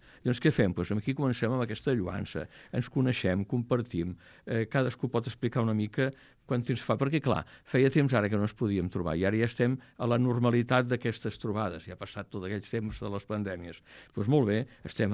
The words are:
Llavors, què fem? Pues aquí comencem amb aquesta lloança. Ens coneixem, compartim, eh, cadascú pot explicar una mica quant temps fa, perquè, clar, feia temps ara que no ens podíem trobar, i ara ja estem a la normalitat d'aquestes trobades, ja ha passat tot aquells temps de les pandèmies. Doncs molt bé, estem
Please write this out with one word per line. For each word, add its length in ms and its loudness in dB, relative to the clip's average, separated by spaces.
Llavors, 160 0
què 120 4
fem? 220 4
Pues 220 -2
aquí 180 -2
comencem 380 0
amb 140 0
aquesta 260 -2
lloança. 540 -4
Ens 160 -2
coneixem, 560 0
compartim, 720 -2
eh, 200 0
cadascú 460 -2
pot 160 0
explicar 340 0
una 120 2
mica 360 0
quant 160 0
temps 160 -2
fa, 160 0
perquè, 240 0
clar, 220 2
feia 240 4
temps 240 4
ara 160 4
que 80 2
no 80 2
ens 80 -4
podíem 340 0
trobar, 300 -2
i 80 2
ara 80 2
ja 140 2
estem 240 0
a 80 -2
la 100 2
normalitat 720 2
d'aquestes 560 -4
trobades, 460 -4
ja 80 -12
ha 20 -16
passat 320 -12
tot 160 -8
aquells 240 -6
temps 320 -4
de 80 -4
les 160 -6
pandèmies. 540 -6
Doncs 160 0
molt 160 6
bé, 140 4
estem 280 0